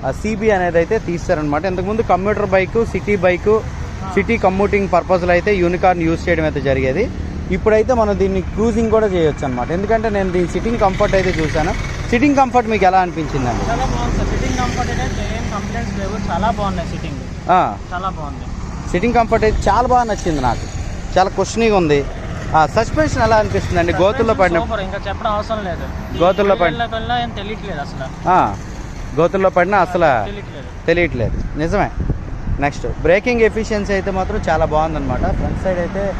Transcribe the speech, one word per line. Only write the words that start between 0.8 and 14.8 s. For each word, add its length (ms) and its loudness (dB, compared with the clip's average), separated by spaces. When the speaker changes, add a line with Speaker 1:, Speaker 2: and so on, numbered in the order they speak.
Speaker 1:
అయితే 160 0
తీస్తారనమాట. 640 -2
ఇంతకుముందు 380 -2
కమ్యూటర్ 440 0
బైక్, 320 2
సిటీ 240 0
బైక్, 360 2
సిటీ 220 2
కమ్యూటింగ్ 560 2
పర్పస్‌లో 400 2
అయితే 200 2
యూనికార్న్ 500 2
యూజ్ 260 0
చేయడం 160 2
అయితే 160 0
జరిగేది. 440 0
ఇప్పుడైతే 440 4
మనం 240 2
దీన్ని 220 2
క్రూజింగ్ 500 0
కూడా 160 4
చేయొచ్చు 380 0
అనమాట. 260 -4
ఎందుకంటే 400 0
నేను 200 0
దీని 180 0
సిట్టింగ్ 300 -2
కంఫర్ట్ 360 2
అయితే 160 2
చూశాను. 440 0
సిట్టింగ్ 260 4
కంఫర్ట్ 340 2
మీకు 140 2
ఎలా 160 6
అనిపించిందండి? 680 -2
Speaker 2:
చాలా 160 0
బాగుంది 340 -2
సార్. 100 0
సిట్టింగ్ 300 -2
కంఫర్ట్ 320 -2